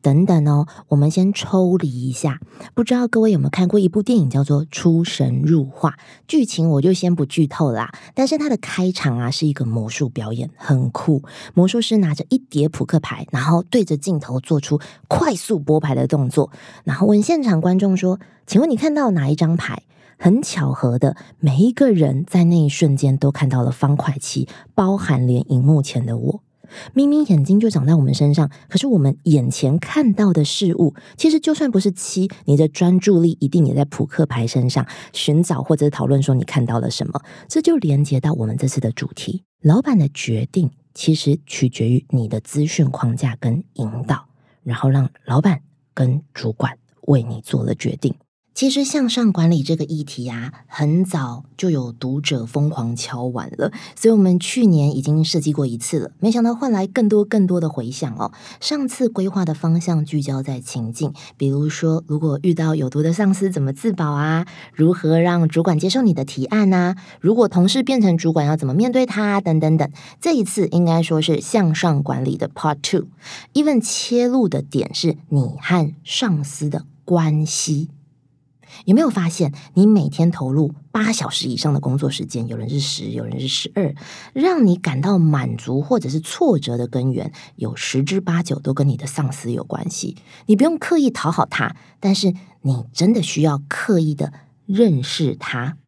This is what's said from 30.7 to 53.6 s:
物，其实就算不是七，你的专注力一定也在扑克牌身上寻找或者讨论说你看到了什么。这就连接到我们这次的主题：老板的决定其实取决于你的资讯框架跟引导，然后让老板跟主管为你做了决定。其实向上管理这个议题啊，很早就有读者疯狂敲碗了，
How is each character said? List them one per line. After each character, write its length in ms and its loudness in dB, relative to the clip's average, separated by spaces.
物， 200 2
其 160 2
实 80 4
就 140 0
算 180 0
不 80 4
是 140 0
七， 360 -4
你 140 4
的 100 6
专 320 2
注 220 4
力 180 2
一 80 0
定 180 4
也 80 0
在 120 2
扑 200 -4
克 200 0
牌 200 -4
身 240 0
上 160 -2
寻 280 2
找 220 -2
或 140 0
者 120 2
讨 160 -4
论 160 2
说 140 2
你 80 0
看 220 0
到 160 -2
了 100 -2
什 160 -6
么。 140 -8
这 140 0
就 160 2
连 260 2
接 160 0
到 140 0
我 120 -2
们 120 -4
这 100 0
次 140 -2
的 100 0
主 240 -8
题： 300 -8
老 200 6
板 160 2
的 120 4
决 360 -4
定 260 -2
其 220 2
实 300 0
取 240 -2
决 200 -2
于 200 2
你 180 0
的 140 -4
资 240 -2
讯 260 0
框 240 -2
架 240 -4
跟 240 -2
引 280 -6
导， 220 -4
然 160 -6
后 120 0
让 200 2
老 140 2
板 220 0
跟 280 0
主 180 -6
管 260 -6
为 200 2
你 160 -10
做 240 -4
了 100 -2
决 220 -6
定。 180 -4
其 180 0
实 120 -2
向 240 -2
上 240 0
管 200 2
理 100 2
这 140 -2
个 100 -4
议 180 -6
题 240 -12
啊， 240 -10
很 400 0
早 380 -6
就 140 -2
有 220 -2
读 280 -6
者 240 -6
疯 280 -2
狂 240 -6
敲 300 -10
碗 300 -8
了， 160 -4